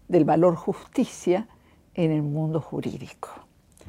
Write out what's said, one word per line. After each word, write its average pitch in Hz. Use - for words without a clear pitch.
del 170
valor 165
justicia -
en 165
el 151
mundo 156
jurídico. -